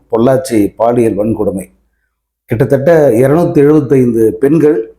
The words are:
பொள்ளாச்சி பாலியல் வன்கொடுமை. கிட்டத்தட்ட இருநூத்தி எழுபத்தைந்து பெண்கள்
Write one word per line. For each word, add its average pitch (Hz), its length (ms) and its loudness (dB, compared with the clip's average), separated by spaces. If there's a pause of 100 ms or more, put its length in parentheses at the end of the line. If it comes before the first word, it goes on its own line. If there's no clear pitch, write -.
பொள்ளாச்சி 120 500 -2 (180)
பாலியல் 117 380 0
வன்கொடுமை. 101 520 -4 (840)
கிட்டத்தட்ட 135 600 0
இருநூத்தி 139 440 0
எழுபத்தைந்து 131 880 2
பெண்கள் 147 380 2 (200)